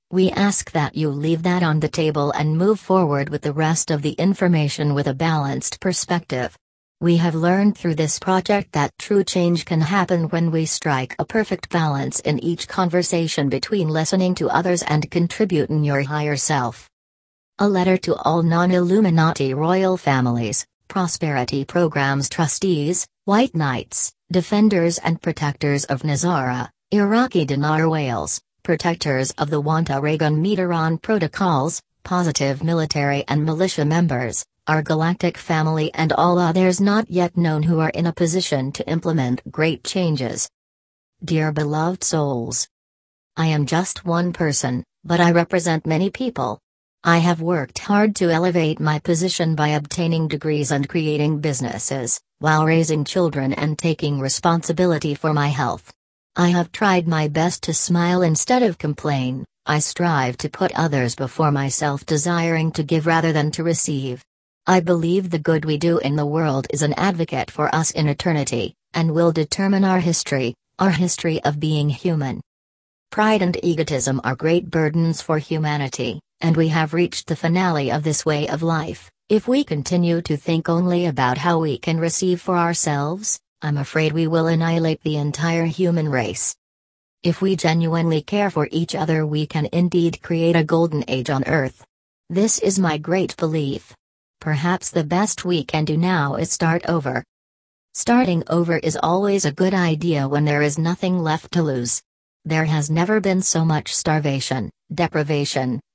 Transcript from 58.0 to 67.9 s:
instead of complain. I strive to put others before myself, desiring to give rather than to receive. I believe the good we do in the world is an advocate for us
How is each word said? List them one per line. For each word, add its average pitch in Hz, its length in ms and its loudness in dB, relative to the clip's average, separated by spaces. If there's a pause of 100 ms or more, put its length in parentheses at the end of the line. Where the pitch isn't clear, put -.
instead 180 400 2
of 190 160 2
complain. 135 680 -4 (220)
I 151 140 0
strive 143 560 0
to - 120 -6
put - 300 -2
others 143 380 0
before 143 340 0
myself, 139 560 -2
desiring 165 640 0
to 156 120 -2
give 160 240 0
rather 165 240 2
than 147 200 0
to 160 120 -4
receive. 135 580 -2 (420)
I 185 140 4
believe 175 500 0
the 165 120 -2
good 156 240 0
we 156 120 0
do 170 220 2
in 139 160 -2
the 151 100 0
world 147 460 -2
is 143 120 -4
an 147 100 0
advocate 165 580 -2
for 151 240 -2
us 160 160 0